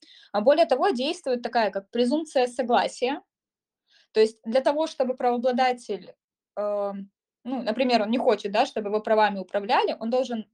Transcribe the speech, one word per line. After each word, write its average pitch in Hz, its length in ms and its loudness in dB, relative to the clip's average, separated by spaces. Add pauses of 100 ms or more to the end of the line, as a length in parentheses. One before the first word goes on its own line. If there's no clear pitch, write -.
(320)
А, 208 80 0
более 294 260 6
того, 320 240 2
действует 262 520 -4
такая, 233 280 0
как 196 200 -8
презумпция 254 560 0
согласия. 247 720 0 (920)
То 214 80 2
есть 220 240 2
для 226 180 2
того, 294 260 2
чтобы 254 280 -2
правообладатель, 247 960 -2 (420)
э, 208 360 -4 (520)
ну, 247 180 -6
например, 240 400 0
он 208 80 -2
не 247 80 0
хочет, 220 340 0
да, 226 140 2
чтобы 240 240 -8
его 220 100 0
правами 214 400 2
управляли, 240 600 -2
он 226 100 -6
должен 240 440 -2